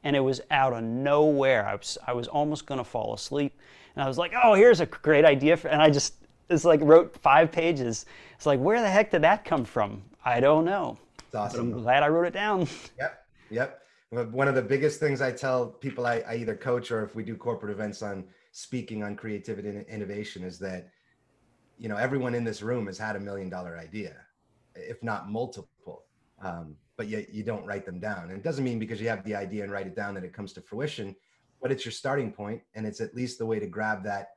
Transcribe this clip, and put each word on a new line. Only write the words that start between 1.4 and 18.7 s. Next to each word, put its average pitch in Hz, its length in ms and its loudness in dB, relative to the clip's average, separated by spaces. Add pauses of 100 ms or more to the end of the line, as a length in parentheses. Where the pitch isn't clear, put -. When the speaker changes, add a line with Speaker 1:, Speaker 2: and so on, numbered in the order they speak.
Speaker 1:
I 101 80 -4
was, - 300 -10
I 123 80 -4
was 120 140 -4
almost 151 400 -4
gonna 131 160 -6
fall 113 300 -6
asleep. 139 440 -4 (380)
And 143 80 -4
I 135 40 -2
was 131 100 -4
like, 170 160 -2 (100)
"Oh, 226 100 10
here's 202 280 10
a 156 40 2
great 151 400 6
idea." 147 320 8
For, 160 120 -6
and 151 120 4
I 156 80 10
just, 143 260 0 (340)
it's 165 160 4
like, 160 180 8
wrote 160 340 10
five 156 340 6
pages. 147 540 -2 (300)
It's - 100 -8
like, 139 140 4
"Where 202 220 2
the 214 80 2
heck 208 220 4
did 165 120 2
that 190 220 4
come 139 200 0
from? 104 380 -4 (200)
I 120 160 0
don't 151 260 6
know." 170 320 -4 (300)
Speaker 2:
It's - 80 -12
awesome. 104 160 -4
Speaker 1:
But 120 100 -8
I'm 120 100 -4
glad 123 320 2
I 147 60 4
wrote 170 180 2
it 170 60 -6
down. 196 400 -2
<laughs> - 40 -16 (220)
Speaker 2:
Yep, - 260 -8 (240)
yep. 120 320 -6 (300)
But 117 200 -6
one 135 160 0
of 139 80 2
the 131 60 2
biggest 135 380 0
things 139 220 -2
I 131 100 -2
tell 127 360 -2
people 120 380 -8
I, 117 220 0
I 113 80 -8
either 113 200 -4
coach 123 360 -4
or 110 120 -2
if 104 120 -12
we 110 80 -8
do 107 120 -10
corporate 107 360 -6
events 104 300 -8
on 98 280 -10 (220)
speaking 113 520 -10